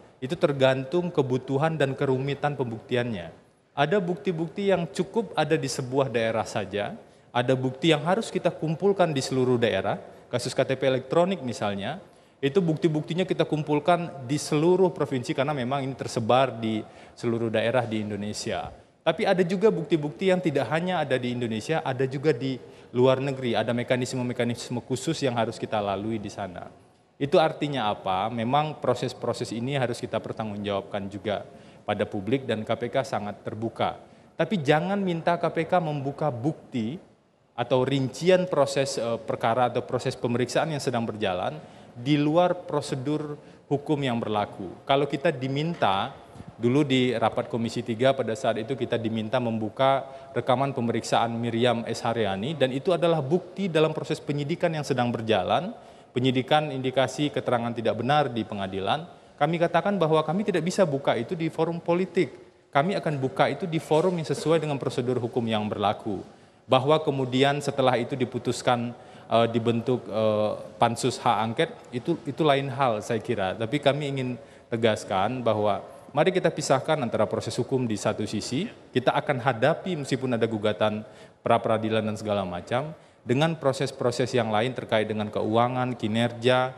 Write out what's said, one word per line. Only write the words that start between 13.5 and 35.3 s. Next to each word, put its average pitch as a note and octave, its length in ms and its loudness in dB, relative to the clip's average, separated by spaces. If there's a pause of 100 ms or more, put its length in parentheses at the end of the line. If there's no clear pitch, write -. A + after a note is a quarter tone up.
di C#3+ 120 0
seluruh F3 520 4
provinsi C#3+ 440 -2
karena D3+ 200 2
memang C3 320 -2
ini C3+ 80 -4
tersebar B2 600 2
di A2 280 -2 (320)
seluruh A#2 360 0
daerah A2+ 360 2
di A2 160 -2
Indonesia. G#2 720 -6 (320)
Tapi E3 160 2
ada F#3 240 4
juga G3 240 4
bukti-bukti E3 640 0
yang F3+ 80 0
tidak C#3 320 0
hanya F3 320 0
ada C3 80 0
di B2 160 0
Indonesia, A#2+ 520 -2
ada C3+ 280 -2
juga D3 240 2
di C3+ 240 -4 (320)
luar B2+ 320 4
negeri, C3 320 -2
ada A2 160 0
mekanisme-mekanisme B2 1120 -2
khusus C#3 400 -4
yang B2 160 2
harus A2 200 0
kita A2+ 200 -2
lalui G#2 400 -2
di G2+ 120 -10
sana. F#2+ 360 -10 (520)
Itu C#3+ 240 4
artinya D3 480 0
apa? F#2+ 400 -2
Memang C3+ 480 0
proses-proses B2 720 -2
ini A#2 240 -4
harus B2 240 0
kita A2 240 -4
pertanggungjawabkan G2+ 880 -6
juga G2 320 -4 (400)
pada G#2 240 -2
publik A2 400 -2
dan A2 160 0
K A2 160 -4
P A#2+ 140 -6
K C3+ 100 0
sangat G#2 400 -6
terbuka. A2 560 -4 (400)
Tapi E3+ 240 0
jangan E3+ 400 2
minta F3 320 0